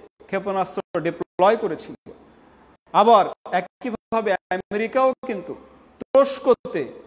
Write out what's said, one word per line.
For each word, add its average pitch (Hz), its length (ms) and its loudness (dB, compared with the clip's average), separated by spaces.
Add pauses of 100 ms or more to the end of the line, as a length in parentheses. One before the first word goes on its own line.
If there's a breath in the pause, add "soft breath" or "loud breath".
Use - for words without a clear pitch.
(260)
ক্ষেপণাস্ত্র 190 720 -6
ডিপ্লয় 175 560 0
করেছিল। - 560 -8 (800)
আবার 208 340 6 (260)
একইভাবে 208 800 -4 (180)
আমেরিকাও 240 640 -2 (140)
কিন্তু 185 280 -8 (440)
তুরস্কতে 262 920 0 (140)